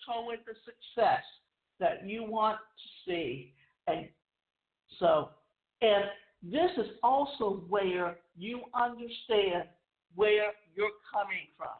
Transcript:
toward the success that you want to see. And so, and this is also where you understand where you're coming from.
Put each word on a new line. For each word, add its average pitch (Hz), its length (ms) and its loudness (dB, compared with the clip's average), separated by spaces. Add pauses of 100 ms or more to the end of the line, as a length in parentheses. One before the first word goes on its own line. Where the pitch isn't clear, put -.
toward 233 400 -6
the 220 80 -12 (100)
success - 580 0 (560)
that 170 300 0
you 226 160 -8
want 214 320 0
to - 540 -14
see. 143 420 -4 (340)
And - 220 -2 (880)
so, 160 320 4 (520)
and 202 220 6 (380)
this 294 360 0
is 214 140 -4 (100)
also 233 680 0
where 180 480 0 (200)
you 233 260 -10 (120)
understand 233 960 0 (460)
where 208 380 4 (220)
you're 208 160 -2 (220)
coming 196 440 -4
from. 151 120 -10 (120)